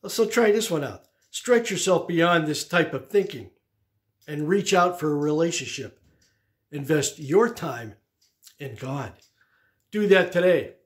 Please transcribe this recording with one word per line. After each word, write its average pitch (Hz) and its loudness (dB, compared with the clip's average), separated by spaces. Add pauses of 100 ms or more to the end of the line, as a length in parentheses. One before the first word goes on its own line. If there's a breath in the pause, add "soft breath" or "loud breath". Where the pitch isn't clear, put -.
So 220 0
try 220 2
this 220 0
one 151 -2
out. 104 -12 (260)
Stretch 233 0
yourself 180 0
beyond 170 2
this 151 -6
type 165 0
of 135 -8
thinking - -2 (800)
and 151 -6
reach 190 0
out 180 2
for 151 -2
a 147 0
relationship. 151 -4 (720)
Invest 143 -2
your 165 2
time 120 -10 (640)
in 127 -12
God. 131 -10 (760)
Do 208 -2
that 185 6
today. 175 2 (120)